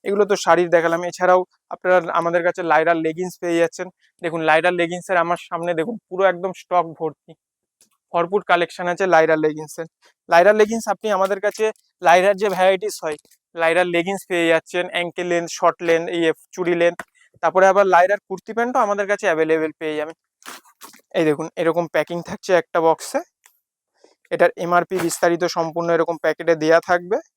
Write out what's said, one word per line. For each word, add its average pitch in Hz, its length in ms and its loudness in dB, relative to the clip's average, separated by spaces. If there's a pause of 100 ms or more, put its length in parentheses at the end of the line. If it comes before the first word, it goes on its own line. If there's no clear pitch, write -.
এগুলো 202 200 0
তো 202 100 2
শাড়ির 175 340 2
দেখালাম, 165 340 2
এছাড়াও 180 380 2 (280)
আপনারা 180 280 0 (160)
আমাদের 170 300 0
কাছে 175 200 -2
লাইরার 160 420 2
লেগিংস 170 340 -4
পেয়ে 170 200 -2
যাচ্ছেন। 170 280 -2 (340)
দেখুন, 165 280 -6
লাইরার 165 300 2
লেগিংসের 175 380 -4
আমার 170 300 0
সামনে 170 260 -6
দেখুন, 160 220 -4 (100)
পুরো 185 200 -4
একদম 185 340 0
স্টক 175 260 -2 (120)
ভর্তি, 160 340 -12 (840)
ভরপুর 175 300 -2
কালেকশন 175 440 -2
আছে 175 200 -2
লাইরার 160 320 4
লেগিংসের। 156 480 -2 (420)
লাইরার 180 260 6
লেগিংস 214 320 2
আপনি 208 200 -6 (100)
আমাদের 196 280 -2
কাছে 214 200 -2 (360)
লাইরার 180 360 4
যে 202 120 -2
ভ্যারাইটিস 190 520 0
হয়, 151 160 -6 (380)
লাইরার 165 400 2
লেগিংস 180 320 -2
পেয়ে 170 220 0
যাচ্ছেন, 165 420 0
অ্যাঙ্কেল 175 380 -6
লেন্থ, 170 280 -2
শর্ট 170 200 0 (100)
লেন্থ, 165 220 2
এই 175 120 -4 (300)
চুড়ি 180 300 -4
লেন্থ, 170 180 0 (440)
তারপরে 175 240 2
আবার 196 200 4
লাইরার 185 380 4
কুর্তি 190 280 -12
প্যান্টও 240 320 -2
আমাদের 202 220 -4
কাছে 202 200 -4
অ্যাভেলেবেল 160 500 0
পেয়ে 156 220 -8
যাবেন। 156 160 -10 (1000)
এই 170 100 2
দেখুন, 151 220 0 (140)
এরকম 165 240 0 (100)
প্যাকিং 170 220 -2 (120)
থাকছে - 240 -6
একটা 175 280 0
বক্সে, 165 380 0 (1120)
এটার 170 260 2
এমআরপি 175 380 -2 (100)
বিস্তারিত 170 380 0 (140)
সম্পূর্ণ 165 340 -4
এরকম 165 300 0
প্যাকেটে 160 340 0
দেয়া 160 240 2 (100)
থাকবে। 180 280 -2 (200)